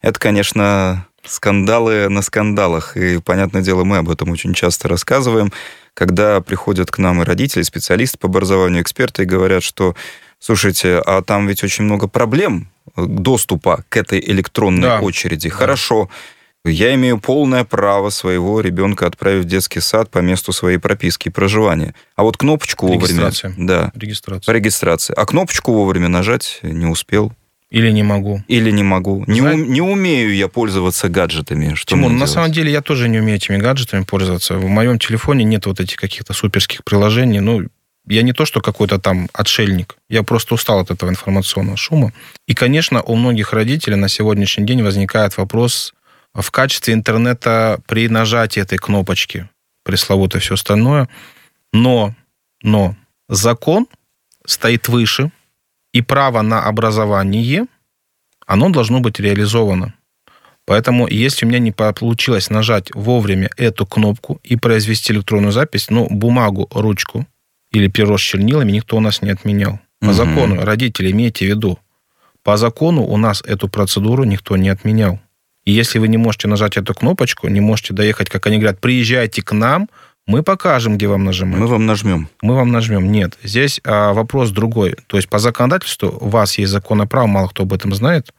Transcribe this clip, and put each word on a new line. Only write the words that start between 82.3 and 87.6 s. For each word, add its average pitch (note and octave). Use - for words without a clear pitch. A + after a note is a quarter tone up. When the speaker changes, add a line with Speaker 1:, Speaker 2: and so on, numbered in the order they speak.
Speaker 2:
Мы A#2
вам B2+
нажмём. A2
Нет, G2+
здесь, A#2+
а, G#2
вопрос A2+
другой. G#2+
То -
есть F#2
по G#2
законодательству B2
у -
вас G#2
есть G2
законное G2+
право, C3
мало G2
кто -